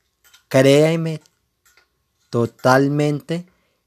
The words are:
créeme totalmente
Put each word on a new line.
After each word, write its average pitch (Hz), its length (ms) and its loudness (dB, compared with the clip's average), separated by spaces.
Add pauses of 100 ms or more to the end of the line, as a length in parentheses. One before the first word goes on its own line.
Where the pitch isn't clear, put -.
(500)
créeme 156 720 0 (1080)
totalmente 143 1120 -2 (420)